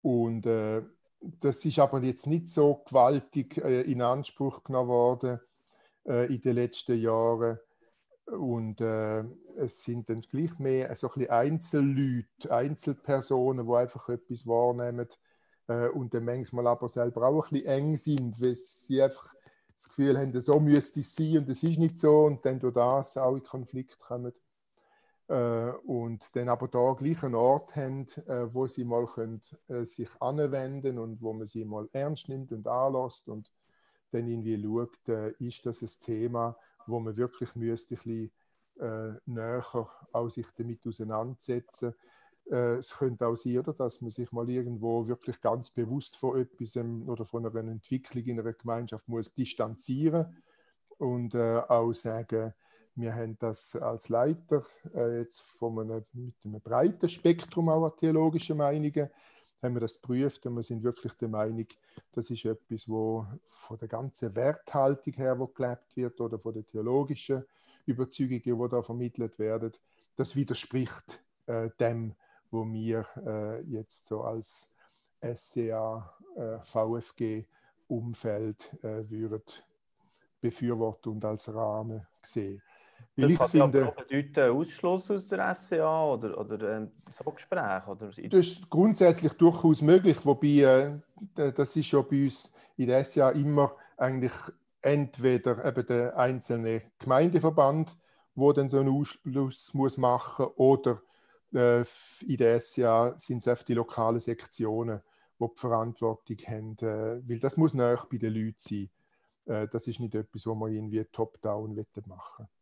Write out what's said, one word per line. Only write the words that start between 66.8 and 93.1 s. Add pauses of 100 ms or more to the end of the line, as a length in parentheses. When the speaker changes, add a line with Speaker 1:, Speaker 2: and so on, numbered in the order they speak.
Speaker 1:
Überzeugungen,
die
da
vermittelt
werden, (440)
das
widerspricht, (240)
äh,
dem, (380)
wo
wir, (180)
äh, (100)
jetzt
so
als (480)
S
C
A, (220)
äh,
V
F
G (420)
Umfeld, (120)
äh,
würden (1000)
befürworten
und
als
Rahmen (160)
sehen. (540)
Weil
Speaker 2:
Das
Speaker 1:
ich
Speaker 2:
kann
ja
Speaker 1:
finde,
Speaker 2:
aber
auch
bedeuten,
Ausschluss
aus
der
S
C
A
oder,
oder,
ähm, (200)
so
Gespräche,
oder?
Speaker 1:
Das
ist
grundsätzlich
durchaus
möglich,
wobei,
äh, (380)
d-,
das
ist
ja
bei
uns (260)
in
der
S